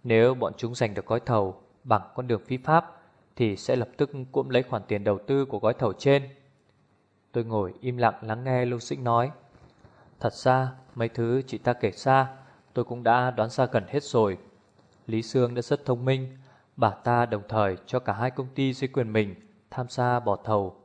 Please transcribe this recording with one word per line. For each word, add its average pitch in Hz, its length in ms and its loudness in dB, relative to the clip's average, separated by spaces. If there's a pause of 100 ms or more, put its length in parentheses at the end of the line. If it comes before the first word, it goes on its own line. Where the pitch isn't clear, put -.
Nếu 120 320 6
bọn 120 220 -2
chúng 120 180 -6
giành 113 200 -2
được 98 120 -8
gói 117 140 0
thầu 104 420 0 (220)
bằng 110 180 2 (120)
con 127 120 -6
đường 117 180 -2
phi 135 120 -4
pháp, 156 400 0 (400)
thì 107 200 0
sẽ 127 200 0
lập 117 200 -2
tức 143 140 0 (220)
cuỗm 135 160 -2
lấy 127 140 2
khoản 117 260 -4
tiền 101 160 -2
đầu 104 220 2
tư 139 180 2
của 131 140 -6
gói 113 160 2
thầu 120 180 -2
trên. 139 360 2 (1040)
Tôi 120 120 -2
ngồi 107 360 -4
im 123 160 -6
lặng 117 260 0
lắng 110 220 -6
nghe 127 200 0
Lưu 120 140 -4
Dĩnh 131 260 -8
nói. 120 260 2 (880)
Thật 113 140 -2
ra, 131 380 0 (220)
mấy 117 140 -2
thứ 120 380 0
chị 113 120 -8
ta 123 140 0
kể 113 180 0
ra, 131 380 2 (440)
tôi 123 120 -2
cũng 120 180 -10
đã 123 280 4
đoán 113 200 0
ra 127 160 2
gần 113 220 0
hết 143 140 -4
rồi. 104 360 2 (680)
Lý 113 160 -2
Sương 120 320 2
đã 123 80 -2
rất 143 220 -2
thông 123 200 -2
minh, 131 340 -2 (380)
bà 110 140 4
ta 120 360 0
đồng 107 220 -4
thời 101 280 2 (100)
cho 127 120 -2
cả 117 140 -2
hai 113 180 -2
công 131 240 -8
ty 135 180 0
dưới 131 160 -4
quyền 123 240 -2
mình 104 220 0 (360)
tham 127 180 -6
gia 123 320 0
bỏ 107 160 2
thầu. 101 480 -2